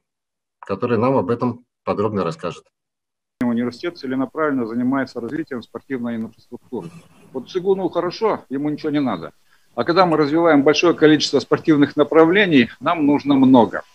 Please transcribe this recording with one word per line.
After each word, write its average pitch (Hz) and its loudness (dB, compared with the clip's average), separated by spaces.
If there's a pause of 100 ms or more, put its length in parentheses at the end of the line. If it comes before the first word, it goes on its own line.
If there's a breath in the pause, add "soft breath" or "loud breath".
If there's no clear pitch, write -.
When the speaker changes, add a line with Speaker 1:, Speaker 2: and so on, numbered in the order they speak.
(600)
Speaker 1:
который 113 -4
нам 127 2
об 101 0
этом 120 -4 (220)
подробно 101 -2
расскажет. 82 -10 (760)
Speaker 2:
Университет 123 -4
целенаправленно 135 -4
занимается 123 -4
развитием 131 -8
спортивной 120 -10
инфраструктуры. 113 -14 (420)
Вот 123 -12
цигуну 190 -2
хорошо, 175 -4
ему 143 -4
ничего 151 -6
не 147 0
надо. 90 -4 (440)
А 117 -2
когда 175 4
мы 156 2
развиваем 151 4
большое 151 4
количество 151 2
спортивных 143 0
направлений, 160 4 (120)
нам 156 -2
нужно 139 0
много. 127 4 (120)